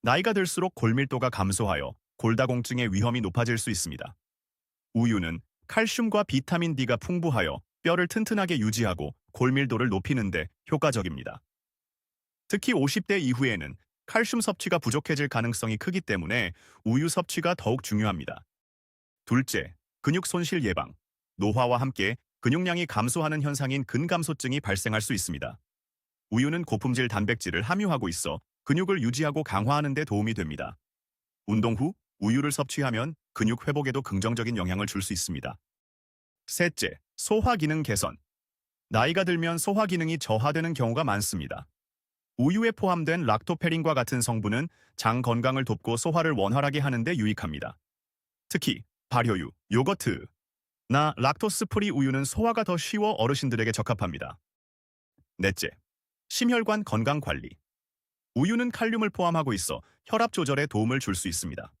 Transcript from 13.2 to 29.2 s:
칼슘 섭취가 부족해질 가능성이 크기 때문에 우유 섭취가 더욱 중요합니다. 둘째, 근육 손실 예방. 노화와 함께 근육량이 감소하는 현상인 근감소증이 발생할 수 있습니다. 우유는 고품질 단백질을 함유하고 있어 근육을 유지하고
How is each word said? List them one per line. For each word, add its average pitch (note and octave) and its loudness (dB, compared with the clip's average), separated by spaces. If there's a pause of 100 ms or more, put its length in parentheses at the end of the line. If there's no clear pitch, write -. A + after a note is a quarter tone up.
칼슘 A#3 0
섭취가 F3+ 0
부족해질 C#3+ 0
가능성이 A2+ -2
크기 - -4
때문에 F#2+ -2 (320)
우유 C3+ 2
섭취가 E3+ 0
더욱 B2 -2
중요합니다. G#2 -2 (800)
둘째, A#2+ 0 (280)
근육 E3+ 0
손실 E3+ -2
예방. E2 -2 (420)
노화와 A#2+ 2
함께 A#2+ -2 (240)
근육량이 F3 2
감소하는 D3+ 0
현상인 C#3 -2
근감소증이 D#3 -2
발생할 G#2 -2
수 G#2+ -4
있습니다. E2 -6 (720)
우유는 D3 2
고품질 B2 0
단백질을 G#2 -2
함유하고 D#3+ 0
있어 D2+ -4 (240)
근육을 F3+ 2
유지하고 C#3+ 0